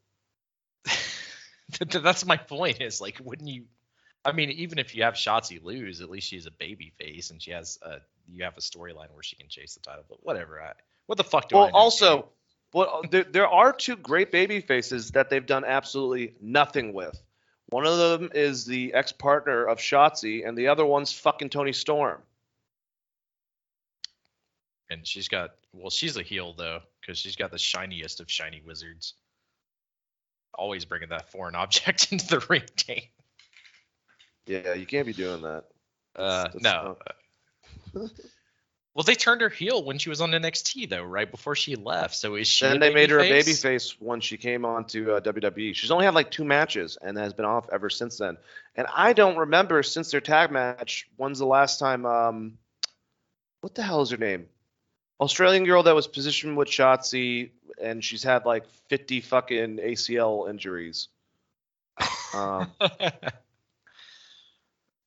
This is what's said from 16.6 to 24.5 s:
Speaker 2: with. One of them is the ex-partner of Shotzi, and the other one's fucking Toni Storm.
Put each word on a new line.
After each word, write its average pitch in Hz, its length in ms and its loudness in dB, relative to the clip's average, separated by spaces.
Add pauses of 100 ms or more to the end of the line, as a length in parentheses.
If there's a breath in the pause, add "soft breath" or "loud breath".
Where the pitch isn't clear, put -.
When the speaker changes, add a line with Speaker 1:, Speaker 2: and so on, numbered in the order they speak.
Speaker 2:
with. 90 260 -10 (520)
One 135 160 0
of 170 120 4
them 170 360 2
is 139 320 0
the 127 280 -6
ex-partner 139 720 0
of 113 120 0
Shotzi, 139 720 2
and 117 100 -6
the 127 120 2
other 151 160 4
one's 143 280 2
fucking 143 360 -2
Toni 139 240 -2
Storm. 143 460 -2 (2750)